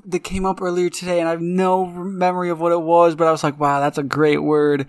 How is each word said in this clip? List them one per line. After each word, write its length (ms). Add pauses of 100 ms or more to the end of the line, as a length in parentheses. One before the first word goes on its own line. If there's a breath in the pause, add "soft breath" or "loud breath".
that 140
came 260
up 140
earlier 280
today, 320
and 80
I 40
have 80
no 460
r-, 180
memory 460
of 100
what 120
it 100
was, 340
but 100
I 60
was 100
like, 160
"Wow, 220
that's 180
a 60
great 380
word. 460